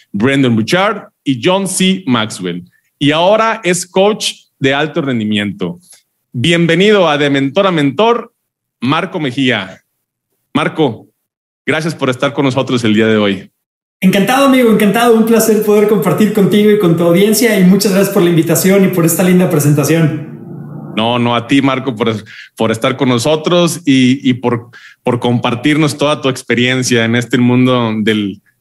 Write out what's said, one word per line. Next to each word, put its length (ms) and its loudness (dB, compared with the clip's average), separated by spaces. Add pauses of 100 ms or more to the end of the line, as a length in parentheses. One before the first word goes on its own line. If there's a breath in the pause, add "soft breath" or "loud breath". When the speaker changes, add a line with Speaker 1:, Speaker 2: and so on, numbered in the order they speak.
(120)
Speaker 1:
Brendon 440 0
Burchard 540 -2 (160)
y 180 -4
John 240 0
C. 380 -2
Maxwell, 580 -4 (340)
y 140 0
ahora 520 0
es 220 -2
coach 480 0 (260)
de 140 0
alto 280 -2
rendimiento. 760 -4 (520 soft breath)
Bienvenido 800 2
a 80 0
De 120 0
Mentor 380 0
a 40 0
Mentor, 600 0 (460)
Marco 400 -4
Mejía. 640 -4 (720)
Marco, 540 -2 (580)
gracias 280 -4
por 160 -4
estar 240 -4
con 120 -2
nosotros 400 -2
el 80 2
día 140 2
de 100 2
hoy. 340 -2 (480)
Speaker 2:
Encantado, 480 2
amigo, 240 4
encantado. 440 2
Un 100 2
placer 380 2
poder 260 2
compartir 420 0
contigo 400 2
y 80 2
con 160 2
tu 80 -2
audiencia, 560 2
y 60 4
muchas 260 4
gracias 220 0
por 100 2
la 60 2
invitación 560 2
y 40 0
por 160 0
esta 180 0
linda 260 2
presentación. 1500 -2
Speaker 1:
No, 240 -2
no, 160 0
a 100 -2
ti, 160 2
Marco, 320 -2
por, 300 -4 (320 loud breath)
por 160 -2
estar 240 -2
con 140 -2
nosotros 760 0
y, 440 2
y 60 0
por, 340 -4 (340 loud breath)
por 160 -2
compartirnos 800 -2
toda 240 -2
tu 80 -2
experiencia 720 -2
en 140 0
este 200 -2
mundo 600 2
del, 440 -4 (200)